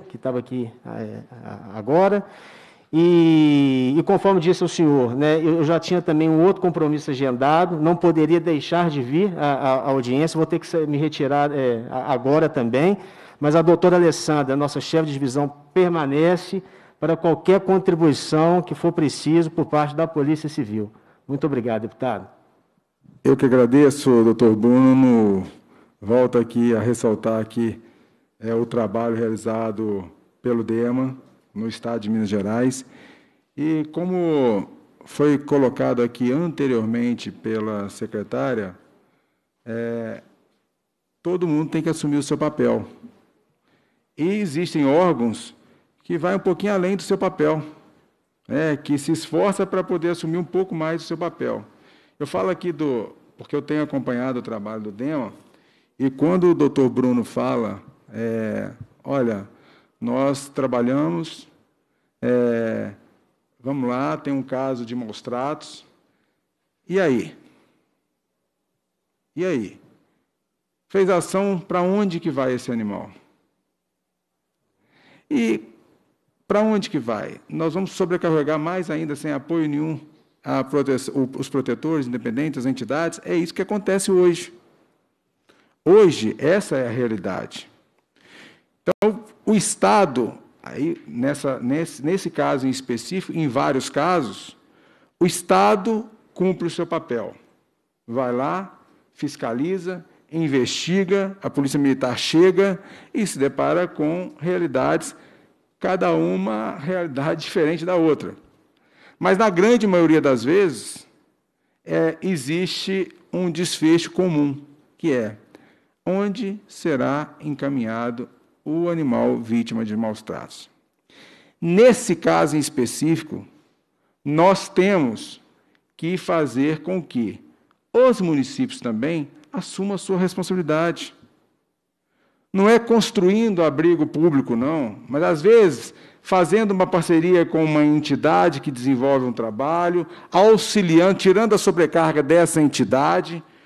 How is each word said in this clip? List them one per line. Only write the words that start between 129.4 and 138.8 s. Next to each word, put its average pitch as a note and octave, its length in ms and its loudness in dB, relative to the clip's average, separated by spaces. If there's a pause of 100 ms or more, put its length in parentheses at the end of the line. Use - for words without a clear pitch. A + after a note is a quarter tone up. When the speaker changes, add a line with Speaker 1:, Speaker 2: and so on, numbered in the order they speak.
Speaker 2:
assumam G3+ 400 -6
a F3+ 60 -6
sua F#3+ 180 -4
responsabilidade. E3+ 960 -2 (1400)
Não G3 160 4
é A#3 100 8
construindo G#3+ 800 2
abrigo D#3 460 2
público, D3 480 2
não, C3 520 -2
mas, C#3 140 -2
às F3 200 0
vezes, G3+ 520 4 (280)
fazendo F#3+ 500 2
uma F#3 160 2
parceria E3+ 580 4
com D#3+ 180 0
uma D3+ 200 2
entidade D3+ 800 2
que D3 100 -6
desenvolve C3 540 0